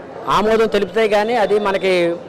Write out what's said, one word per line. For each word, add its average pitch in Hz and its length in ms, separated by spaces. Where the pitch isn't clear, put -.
ఆమోదం 214 400
తెలిపితే 208 400
కానీ 208 280
అది 202 240
మనకి, 185 560